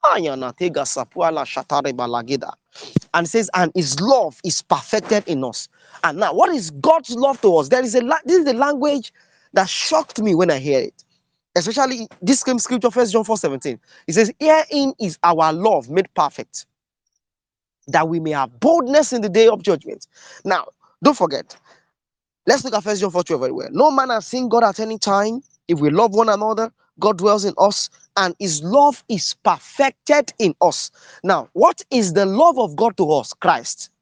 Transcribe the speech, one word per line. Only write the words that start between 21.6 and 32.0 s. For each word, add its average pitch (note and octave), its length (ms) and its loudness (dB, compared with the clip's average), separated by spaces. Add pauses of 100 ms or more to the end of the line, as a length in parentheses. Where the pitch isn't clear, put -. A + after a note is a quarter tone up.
let's B3+ 180 2
look B3+ 100 -6
at G#3 80 -2
First G#3 180 -4
John F#3+ 120 -4
four F3 100 -2
twelve D3+ 200 -4
very C3 100 -4
well. - 180 -10
"No C#4 220 2
man C4 180 -2
has A3 160 -6
seen B3+ 220 -6
God A#3 160 2
at G3+ 160 0
any A3 180 -6
time. G#3+ 440 -2 (260)
If E3+ 100 0
we D3 120 0
love G3 220 2
one A3 160 2
another, A3 440 -2 (260)
God G3 200 0
dwells G3+ 260 2
in G3+ 120 -4
us, - 320 2 (280)
and F#3 240 0
his D#3+ 240 -4
love C#4 440 2
is - 360 -6
perfected - 960 0
in F#3 200 0
us." - 300 0 (320)
Now, F3 300 0
what - 380 2
is G3+ 240 0